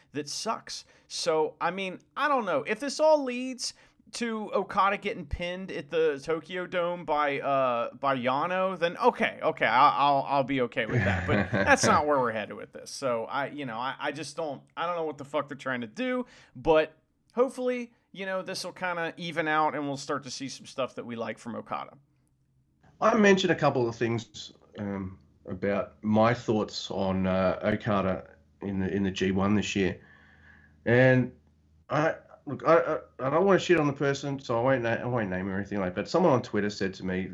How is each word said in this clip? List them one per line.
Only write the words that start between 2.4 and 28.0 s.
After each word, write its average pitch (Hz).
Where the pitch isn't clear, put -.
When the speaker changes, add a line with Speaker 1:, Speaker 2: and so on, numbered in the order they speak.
Speaker 1:
know. 156
If 214
this 277
all 302
leads 254
to 220
Okada 196
getting 180
pinned 180
at 180
the 160
Tokyo 165
Dome 175
by, 147
uh, 127
by 135
Yano, 175
then 170
okay, 139
okay, 151
I'll, 123
I'll, 135
I'll 139
be 131
okay 120
with 113
that. 90
But 101
Speaker 2:
<laughs> 110
Speaker 1:
that's 269
not 170
where 147
we're 120
headed 104
with 101
this. -
So 120
I, 127
you 143
know, 113
I, 127
I 147
just 143
don't, 147
I 160
don't 175
know 165
what 151
the 151
fuck 143
they're 139
trying 127
to 117
do, 254
but 156
hopefully, 247
you 190
know, 190
this 185
will 180
kinda 170
even 165
out, 156
and 147
we'll 139
start 139
to 127
see 135
some -
stuff -
that 101
we 117
like 113
from 117
Okada. 107
Speaker 2:
I 226
mentioned 196
a 156
couple 131
of 113
things, -
um, 98
about 98
my 110
thoughts -
on, 95
uh, 92
Okada 98